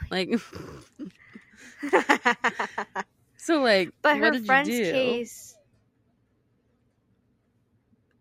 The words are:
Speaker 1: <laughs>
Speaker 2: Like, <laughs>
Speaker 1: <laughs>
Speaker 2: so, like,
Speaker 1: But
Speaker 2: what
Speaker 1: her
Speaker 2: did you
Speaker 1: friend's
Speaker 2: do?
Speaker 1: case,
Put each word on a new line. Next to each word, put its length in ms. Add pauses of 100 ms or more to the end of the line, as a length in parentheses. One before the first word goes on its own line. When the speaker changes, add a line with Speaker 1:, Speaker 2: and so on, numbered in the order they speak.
Speaker 1:
<laughs> 80
Speaker 2:
Like, 200
<laughs> 100 (1400)
Speaker 1:
<laughs> 1500
Speaker 2:
so, 260
like, 280 (120)
Speaker 1:
But 180
Speaker 2:
what 60
Speaker 1:
her 60
Speaker 2:
did 100
you 40
Speaker 1:
friend's 220
Speaker 2:
do? 240
Speaker 1:
case, 640 (2750)